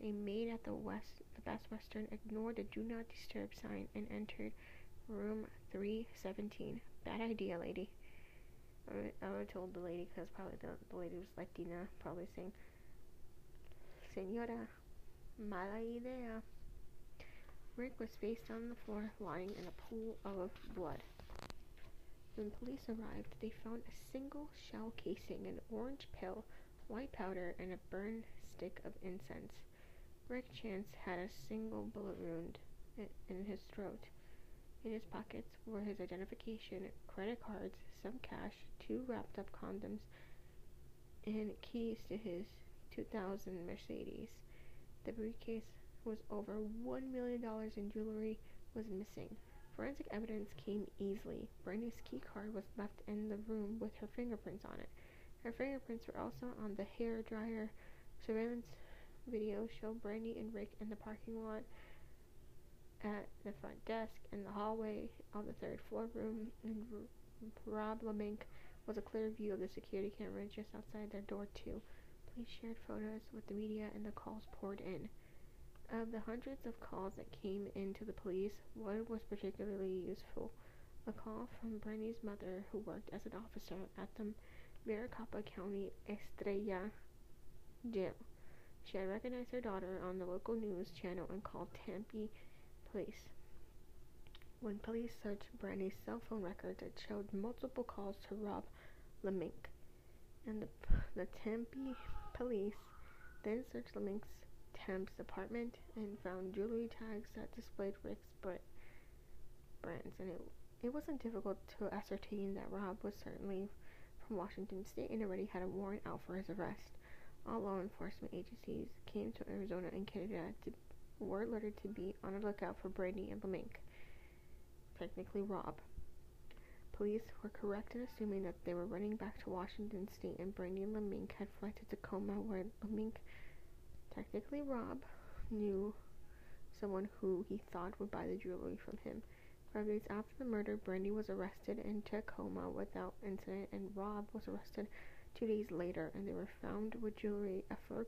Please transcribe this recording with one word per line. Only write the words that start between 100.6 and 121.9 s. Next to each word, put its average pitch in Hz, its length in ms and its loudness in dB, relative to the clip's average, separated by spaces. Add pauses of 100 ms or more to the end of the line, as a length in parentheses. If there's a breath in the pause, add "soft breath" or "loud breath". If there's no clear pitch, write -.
the, - 60 0 (480 loud breath)
the 185 100 4 (160)
Tempe 247 540 2 (360)
police 220 420 4 (680 loud breath)
then 226 300 4
searched 240 240 -2
LeMink's 202 320 2 (580)
Tempe's 190 320 2
apartment 233 560 0 (200)
and 214 300 0
found 185 300 0
jewelry 226 340 4 (100)
tags 220 380 -2
that 214 180 -4
displayed 202 380 0 (100)
Rick's - 280 -4 (100)
br-, 185 240 0 (1160 loud breath)
brands, - 360 -2
and 190 120 0
it, 170 100 -2 (420)
it 247 120 4
wasn't 294 280 2
difficult 196 360 4 (200)
to 196 160 2
ascertain 196 600 2
that 196 160 -2
Rob 190 320 2
was 202 100 2 (100)
certainly 196 460 0 (580 loud breath)
from 220 120 2
Washington 190 480 0
State - 240 0
and 220 120 4
already 190 300 4
had 180 100 4
a 185 60 4
warrant 196 380 2
out - 200 0
for 175 80 -2
his 190 140 0
arrest. - 480 0 (500 loud breath)
All 226 140 2
law 196 180 4
enforcement - 540 0
agencies - 540 -2 (180)
came 220 280 2
to - 180 -4
Arizona 190 420 0
and 196 140 2
Canada 185 380 0 (200)
to, - 80 -2 (460)
were 196 240 2
alerted 220 400 2
to 202 60 2
be 196 260 0 (100)